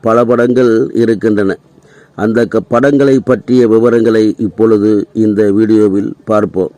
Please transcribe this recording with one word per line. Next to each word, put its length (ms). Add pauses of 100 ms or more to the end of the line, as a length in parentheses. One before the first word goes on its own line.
பல 120 (120)
படங்கள் 420 (320)
இருக்கின்றன. 500 (680)
அந்த 160 (140)
க-, 80 (120)
படங்களை 420 (140)
பற்றிய 320 (120)
விவரங்களை 500 (240)
இப்பொழுது 440 (340)
இந்த 160 (180)
வீடியோவில் 520 (200)
பார்ப்போம். 480